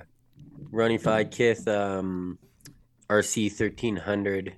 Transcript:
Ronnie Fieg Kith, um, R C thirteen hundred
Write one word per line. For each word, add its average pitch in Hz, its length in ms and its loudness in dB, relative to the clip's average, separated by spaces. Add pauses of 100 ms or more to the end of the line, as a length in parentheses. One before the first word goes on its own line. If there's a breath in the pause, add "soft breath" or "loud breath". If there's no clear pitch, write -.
(720)
Ronnie 113 280 2
Fieg 110 320 2
Kith, 117 360 2
um, 95 720 -2 (720)
R 104 140 4
C 107 260 -2
thirteen 107 460 -2
hundred 98 640 -2